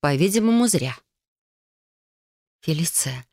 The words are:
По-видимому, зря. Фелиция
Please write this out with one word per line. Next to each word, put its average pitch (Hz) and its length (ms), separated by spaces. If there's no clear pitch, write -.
По-видимому, 208 640
зря. 131 300
Фелиция 151 720